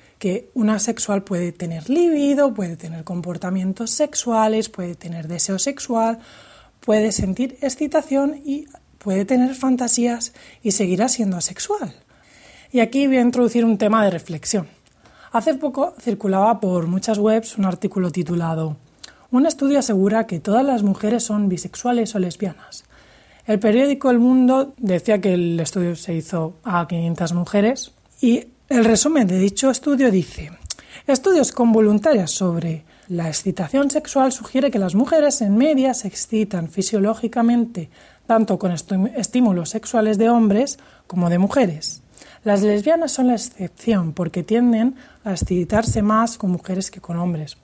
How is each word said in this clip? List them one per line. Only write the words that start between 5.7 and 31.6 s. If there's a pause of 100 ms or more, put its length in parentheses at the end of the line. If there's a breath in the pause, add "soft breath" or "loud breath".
puede
sentir
excitación
y (320)
puede
tener
fantasías (300 loud breath)
y
seguirá
siendo
asexual. (760 soft breath)
Y
aquí
voy
a
introducir
un
tema
de
reflexión. (640 soft breath)
Hace
poco
circulaba
por
muchas
webs
un
artículo
titulado (540 loud breath)
"Un
estudio
asegura
que
todas
las
mujeres
son
bisexuales
o
lesbianas". (640 soft breath)
El
periódico
El
Mundo
decía
que
el
estudio
se
hizo (100)
a
quinientas
mujeres (300)
y (240)
el
resumen
de
dicho
estudio
dice: (560 loud breath)
"Estudios
con